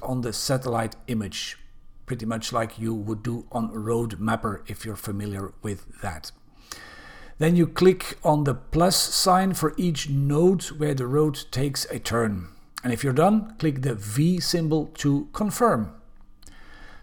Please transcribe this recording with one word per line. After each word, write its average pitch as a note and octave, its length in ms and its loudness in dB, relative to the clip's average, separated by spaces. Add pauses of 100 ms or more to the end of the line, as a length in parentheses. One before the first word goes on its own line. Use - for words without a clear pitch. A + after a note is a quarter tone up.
on B2+ 160 -2
the A#2 140 -4
satellite A#2+ 640 -2 (100)
image. G#2+ 500 -6 (480)
Pretty A2+ 200 -6
much A2+ 260 -4
like A2+ 260 -2
you A2+ 160 -4
would G#2+ 300 -6
do A#2+ 300 -4
on A2+ 180 -2
Road A2+ 480 -2
Mapper A2 480 -2
if - 160 -10
you're G#2+ 140 -8
familiar G2+ 640 -6
with - 400 -8
that. F#2 320 -10 (1040)
Then E3 180 4
you E3+ 100 8
click F#3 560 4
on D3+ 220 4
the C3+ 120 2
plus F3 420 2
sign F#3+ 560 2
for D#3 240 0
each E3 320 0
node D3 540 4 (140)
where D3+ 160 0
the B2+ 140 -2
road D3 440 2
takes C3+ 340 -2
a - 140 -8
turn. G#2+ 500 0 (340)
And B2 80 0
if A2+ 100 -2
you're C3+ 120 2
done, G3 460 4
click C#3 220 0
the B2+ 140 0
V C#3 460 0
symbol D#3 540 0
to C#3+ 360 0
confirm. G3+ 680 0 (1000)